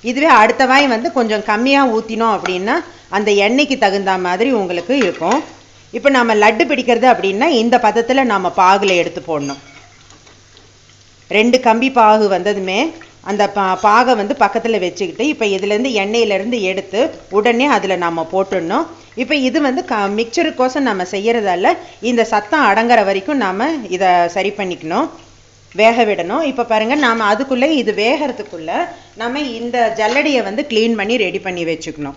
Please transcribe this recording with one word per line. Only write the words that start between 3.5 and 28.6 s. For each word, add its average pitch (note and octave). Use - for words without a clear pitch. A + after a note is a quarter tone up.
தகுந்த F#3+
மாதிரி F#3
உங்களுக்கு F#3+
இருக்கும். A3
இப்ப C4+
நம்ம A#3+
லட்டு A3
பிடிக்கிறது A#3+
அப்படின்னா G3
இந்த A#3+
பதத்துல A#3
நாம G3
பாகுல F#3+
எடுத்து E3+
போடணும். C#3+
ரெண்டு A#3+
கம்பி B3
பாகு G#3+
வந்ததுமே G3
அந்த G3+
பா-, F#3+
பாகை A#3
வந்து G#3
பக்கத்துல A3
வச்சுக்கிட்டு F3+
இப்ப C4
இதுல G3
இருந்து G#3+
எண்ணெயில G#3+
இருந்து G#3+
எடுத்து F#3+
உடனே A#3
அதுல G3
நாம E3
போட்டுடணும். F#3+
இப்ப C4
இது C4
வந்து C#4
க-, G#3
மிக்சருக்கோசம் B3+
நம்ம G#3
செய்யறதால G#3
இந்த A#3
சத்தம் A#3
அடங்குற A3
வரைக்கும் G3
நாம G3+
இத F3+
சரி G3
பண்ணிக்கணும், F#3+
வேக A3+
விடணும். G#3
இப்ப C4
பாருங்க, A3+
நாம A3+
அதுக்குள்ள, C4
இது A#3
வேகறதுக்குள்ள G#3